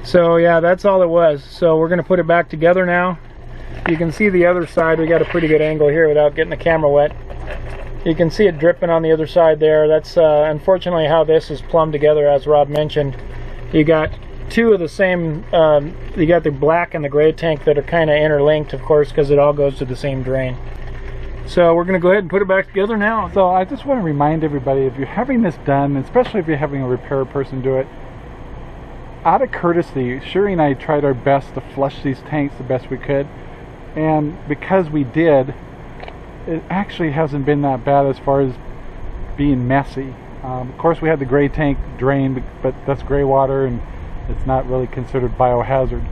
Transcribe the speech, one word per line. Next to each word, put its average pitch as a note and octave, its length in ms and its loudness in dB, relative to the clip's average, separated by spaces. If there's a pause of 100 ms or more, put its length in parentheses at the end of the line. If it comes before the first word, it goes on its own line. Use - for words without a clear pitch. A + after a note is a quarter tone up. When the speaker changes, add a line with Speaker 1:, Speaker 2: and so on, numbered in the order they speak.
Speaker 1:
So E3+ 340 4
yeah, E3+ 220 4
that's F3+ 260 2
all F#3+ 180 4
it E3+ 60 2
was. D#3+ 340 2
So D#3+ 340 2
we're D#3+ 120 2
gonna F3 140 0
put F3+ 160 2
it E3 80 0
back E3+ 220 2
together E3+ 360 2
now. F3 320 0 (720)
You D#3+ 100 0
can E3 140 -2
see G#3 180 0
the F3 160 4
other F3 200 2
side. D#3+ 340 0
We D#3+ 80 0
got D#3+ 140 2
a D3+ 40 2
pretty E3 220 -2
good D3+ 140 4
angle D3+ 260 2
here D#3 200 4
without D3 280 4
getting D#3+ 140 0
the D#3+ 80 -6
camera D#3+ 320 2
wet. C#3+ 260 4 (920)
You E3 100 2
can E3 160 2
see G#3+ 160 2
it D#3+ 100 0
dripping E3+ 320 2
on E3 140 2
the D#3+ 80 2
other D#3 160 2
side D#3+ 320 4
there. D#3 280 4
That's, D#3 300 2
uh, D3+ 320 4
unfortunately F3 560 0
how D#3+ 180 4
this D#3 280 2
is C#3+ 100 -8
plumbed D#3+ 320 0
together, D3+ 340 4
as C#3+ 200 2
Rob D3 220 4
mentioned. D3 460 -2 (580)
You D#3+ 100 4
got D#3 260 2 (400)
two A3+ 240 4
of F#3 60 2
the E3 80 -2
same, F3 560 -2 (100)
um, D#3 420 4 (200)
you E3+ 100 2
got E3 180 4
the E3 80 2
black D#3 440 0
and D#3 100 -4
the C#3 40 -4
gray D3+ 220 4
tank D#3 340 -2
that D3 120 4
are C#3 60 0
kinda D#3+ 320 2
interlinked, D3+ 580 2
of C3 80 -8
course, D3 300 2
'cause C#3+ 180 0
it C#3+ 80 4
all D3 160 4
goes C#3 240 0
to C#3 80 -4
the B2 100 -6
same C3+ 280 -6
drain. C3 320 -4 (920)
So E3+ 300 4
we're F3 80 2
gonna F#3 160 0
go F3 120 4
ahead G3+ 120 4
and D#3+ 60 -10
put G3 120 0
it G3 60 -2
back F#3+ 200 2
together G#3 280 -2
now. G#3 380 0
Speaker 2:
So F#3 160 4
I F#3 160 2
just C4 200 -10
wanna C4 160 0
remind D#3 420 0
everybody, C#3 420 0
if B2+ 120 -4
you're C3+ 100 -4
having A#3+ 340 -2
this F3+ 240 -2
done, C#3 320 0
especially A3+ 420 0
if D#3+ 80 -4
you're D#3 100 0
having C#3 240 -4
a C3 60 -4
repair B2+ 380 -2
person C3+ 360 -6
do C3 140 0
it, C3+ 120 -2 (1400)
out F#3 160 4
of B3+ 100 -2
courtesy, C#3+ 680 -2
Sherry G3 320 0
and E3+ 80 0
I C#3+ 120 2
tried D3 300 0
our C#3 100 2
best C#3 420 0
to C3 60 -6
flush - 400 -6
these C3+ 280 -4
tanks C#3+ 260 -4
the C3+ 80 -14
best B2+ 260 -4
we C3 80 -6
could. C#3+ 300 -2 (680)
And D#3 420 0 (100)
because E3 420 0
we D3+ 140 0
did, C3+ 500 2 (920)
it D#3+ 220 -4
actually E3+ 420 -4
hasn't C#3+ 340 -2
been C#3+ 180 2
that C3 200 -2
bad C#3 220 4
as C3+ 140 -2
far C#3 220 0
as C3 120 0 (840)
being C3+ 320 0
messy. C3+ 460 -2 (300)
Um, B2+ 260 -8
of - 80 -16
course, E3 240 0
we D#3+ 80 0
had D#3 100 2
the C3+ 60 -2
gray C#3+ 240 2
tank C#3+ 280 0 (200)
drain, C3+ 460 0 (180)
but C3 120 -2 (120)
that's C3+ 180 -4
gray C#3 200 0
water, C3+ 420 2
and A#2+ 160 -4 (480)
it's - 160 -4
not C3 240 -2
really B2+ 180 -2
considered B2+ 500 -6
biohazard. B2 760 0